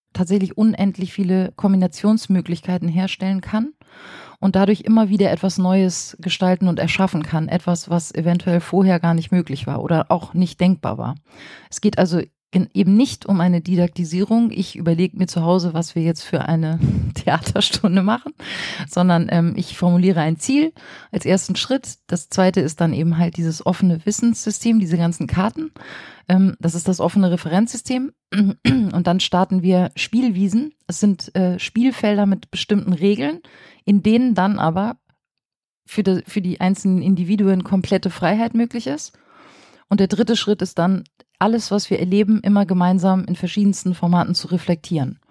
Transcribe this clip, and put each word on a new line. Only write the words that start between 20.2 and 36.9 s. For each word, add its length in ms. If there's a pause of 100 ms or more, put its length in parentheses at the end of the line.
ein 180
Ziel 340 (400)
als 140
ersten 300
Schritt. 400 (100)
Das 240
zweite 300
ist 200
dann 140
eben 240
halt 180
dieses 300
offene 400
Wissenssystem, 760
diese 160
ganzen 300
Karten. 460 (560)
Ähm, 300
das 160
ist 140
das 120
offene 300
Referenzsystem. 800 (100)
<clears throat> 100
Und 720
dann 140
starten 420
wir 320
Spielwiesen. 800 (140)
Es 140
sind, 360
äh, 220
Spielfelder 680
mit 240
bestimmten 420
Regeln, 480 (440)
in 180
denen 320
dann 240
aber 380 (880)
für 180
die, 240
für 140
die 200
einzelnen 420